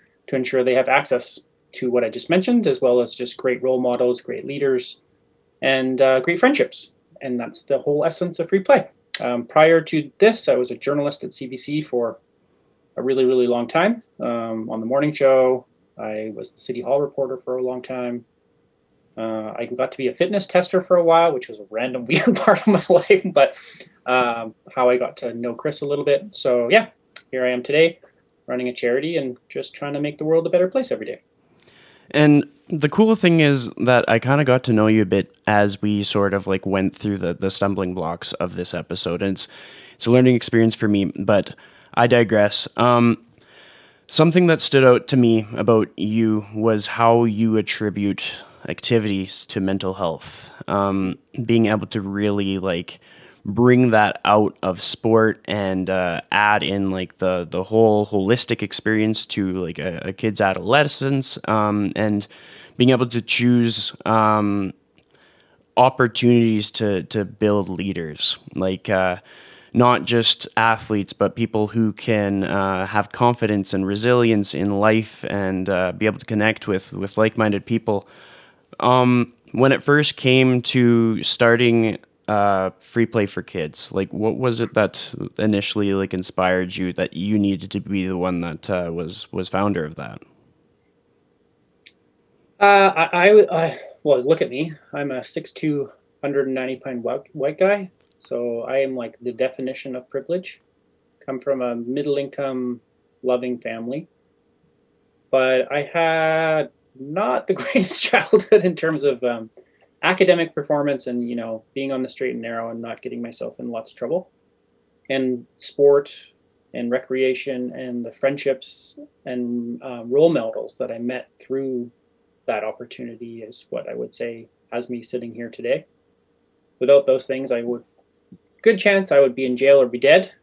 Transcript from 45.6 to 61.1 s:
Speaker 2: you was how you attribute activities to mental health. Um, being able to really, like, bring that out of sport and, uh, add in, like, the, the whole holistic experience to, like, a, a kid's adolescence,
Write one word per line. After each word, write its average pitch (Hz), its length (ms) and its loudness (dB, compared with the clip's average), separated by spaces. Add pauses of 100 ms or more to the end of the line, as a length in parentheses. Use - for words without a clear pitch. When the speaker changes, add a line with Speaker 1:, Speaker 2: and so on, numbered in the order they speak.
Speaker 2:
you 107 560 0
was 110 340 0
how 117 380 4
you 110 320 2
attribute 101 760 -2 (360)
activities 98 800 -2
to - 140 -6
mental 95 340 -2
health. - 560 -8 (160)
Um, 98 500 -2 (280)
being 113 220 4
able 101 220 -2
to 107 120 -6
really, 98 580 -2
like, 92 400 -6 (460)
bring 123 460 4
that 107 360 2
out 104 360 2
of 92 200 -4
sport 110 640 2
and, 95 420 -2
uh, 90 320 -2 (100)
add 104 320 4
in, 98 280 -2
like, 92 280 -8
the, 92 320 -2
the 92 140 -4
whole 107 420 4
holistic 101 560 0
experience 110 640 -2
to, 95 300 -4
like, 87 240 -6
a, 85 260 -6
a 98 80 -6
kid's 107 300 -2
adolescence, 131 960 0 (100)